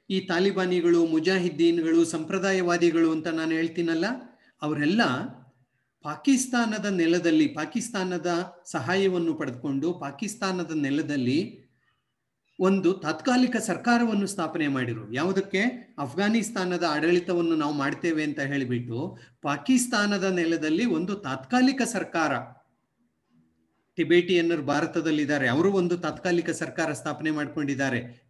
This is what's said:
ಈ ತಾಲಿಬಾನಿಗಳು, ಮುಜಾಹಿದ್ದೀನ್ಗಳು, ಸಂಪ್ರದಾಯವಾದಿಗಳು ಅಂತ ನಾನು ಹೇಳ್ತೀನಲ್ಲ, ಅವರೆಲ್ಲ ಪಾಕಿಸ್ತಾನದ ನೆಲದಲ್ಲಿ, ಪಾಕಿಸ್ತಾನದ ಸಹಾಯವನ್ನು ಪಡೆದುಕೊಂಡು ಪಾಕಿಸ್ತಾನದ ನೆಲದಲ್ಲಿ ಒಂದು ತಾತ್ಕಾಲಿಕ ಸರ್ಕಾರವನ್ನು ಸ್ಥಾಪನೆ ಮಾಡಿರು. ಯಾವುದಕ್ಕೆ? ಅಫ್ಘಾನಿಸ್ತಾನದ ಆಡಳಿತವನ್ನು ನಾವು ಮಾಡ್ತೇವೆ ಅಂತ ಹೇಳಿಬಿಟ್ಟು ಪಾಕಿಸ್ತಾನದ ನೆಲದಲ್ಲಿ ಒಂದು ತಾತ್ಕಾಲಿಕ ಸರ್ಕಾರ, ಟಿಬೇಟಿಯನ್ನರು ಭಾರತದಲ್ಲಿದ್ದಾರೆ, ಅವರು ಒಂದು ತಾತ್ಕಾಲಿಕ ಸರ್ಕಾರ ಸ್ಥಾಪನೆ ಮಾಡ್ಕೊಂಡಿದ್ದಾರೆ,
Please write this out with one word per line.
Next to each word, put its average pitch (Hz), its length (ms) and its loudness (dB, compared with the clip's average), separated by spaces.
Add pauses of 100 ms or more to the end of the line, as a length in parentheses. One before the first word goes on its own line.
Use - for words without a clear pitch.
(100)
ಈ 190 100 0
ತಾಲಿಬಾನಿಗಳು, 175 840 2
ಮುಜಾಹಿದ್ದೀನ್ಗಳು, 165 1000 2
ಸಂಪ್ರದಾಯವಾದಿಗಳು 170 1080 2
ಅಂತ 160 140 -4
ನಾನು 160 260 -2
ಹೇಳ್ತೀನಲ್ಲ, 165 520 0 (580)
ಅವರೆಲ್ಲ 151 380 2 (1000)
ಪಾಕಿಸ್ತಾನದ 220 840 0
ನೆಲದಲ್ಲಿ, 165 640 4
ಪಾಕಿಸ್ತಾನದ 175 1040 -4 (120)
ಸಹಾಯವನ್ನು 175 720 0
ಪಡೆದುಕೊಂಡು 139 600 -4
ಪಾಕಿಸ್ತಾನದ 175 760 -6
ನೆಲದಲ್ಲಿ 143 1000 -2 (920)
ಒಂದು 190 300 4
ತಾತ್ಕಾಲಿಕ 240 640 0
ಸರ್ಕಾರವನ್ನು 220 720 0
ಸ್ಥಾಪನೆ 160 420 -2
ಮಾಡಿರು. 120 440 -4
ಯಾವುದಕ್ಕೆ? 190 480 0 (380)
ಅಫ್ಘಾನಿಸ್ತಾನದ 185 920 -2
ಆಡಳಿತವನ್ನು 170 640 2
ನಾವು 151 180 0
ಮಾಡ್ತೇವೆ 147 500 -2
ಅಂತ 147 160 -4
ಹೇಳಿಬಿಟ್ಟು 123 800 -4 (240)
ಪಾಕಿಸ್ತಾನದ 208 800 0
ನೆಲದಲ್ಲಿ 170 600 0
ಒಂದು 185 300 -2
ತಾತ್ಕಾಲಿಕ 247 680 0
ಸರ್ಕಾರ, 165 500 -2 (1600)
ಟಿಬೇಟಿಯನ್ನರು 170 680 2
ಭಾರತದಲ್ಲಿದ್ದಾರೆ, 147 840 0
ಅವರು 165 240 2
ಒಂದು 180 260 0
ತಾತ್ಕಾಲಿಕ 170 520 -2
ಸರ್ಕಾರ 156 420 -4
ಸ್ಥಾಪನೆ 151 380 -4
ಮಾಡ್ಕೊಂಡಿದ್ದಾರೆ, 139 1000 -4